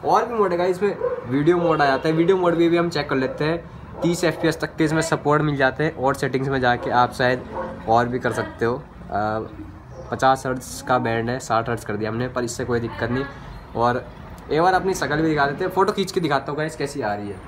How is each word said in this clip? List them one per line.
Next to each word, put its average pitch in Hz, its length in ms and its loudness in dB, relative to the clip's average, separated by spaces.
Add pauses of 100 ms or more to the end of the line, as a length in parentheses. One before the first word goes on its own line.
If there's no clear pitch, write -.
और 190 200 4
भी 240 100 -6
mode 196 180 2
है 170 60 0
guys, 180 180 2
इसमें 202 200 0 (320)
video 147 300 4
mode 160 240 4
आ 143 40 6
जाता 135 220 2
है, 160 60 2
Video 170 220 4
mode 175 180 4
भी, 170 140 4
भी 170 80 4
हम 170 140 2
check 147 200 -2
कर 139 60 0
लेते 131 280 -2
हैं। - 580 -6
तीस 170 220 2
एफ़पीएस 160 360 0
तक 151 160 -6
के 160 80 2
इसमें 156 180 2
support 147 400 2
मिल 147 140 0
जाते 131 280 2
हैं, 156 120 -2
और 131 180 2
settings 135 340 -2
में 135 120 0
जाके 123 320 2
आप 120 200 4
शायद 127 320 0 (440)
और 120 200 6
भी 123 100 -2
कर 120 140 0
सकते 110 320 -2
हो। 120 100 2
अ, 143 60 -6 (1300)
पचास 131 360 2
hertz 127 420 -6
का 127 100 4
band 117 320 0
है, 127 100 -2
साठ 113 280 0
hertz 113 160 -4
कर 107 120 -4
दिया 107 140 -2
हमने, 120 180 -2
पर 127 160 -4
इससे 120 200 -4
कोई 117 160 0
दिक्कत 117 300 -4
नहीं। 131 140 0 (520)
और 120 280 2 (460)
एक 151 100 2
बार 185 140 4
अपनी 180 200 2
शक्ल 147 220 -2
भी 160 120 2
दिखा 147 180 2
देते 143 180 -2
हैं, 180 80 0
Photo 190 200 2
खींच 190 200 -2
के 190 80 0
दिखाता 147 320 0
हूँ 143 60 -4
guys 156 180 -4
कैसी 139 240 -4
आ 104 140 -2
रही 104 140 -6
है। 95 80 -10 (120)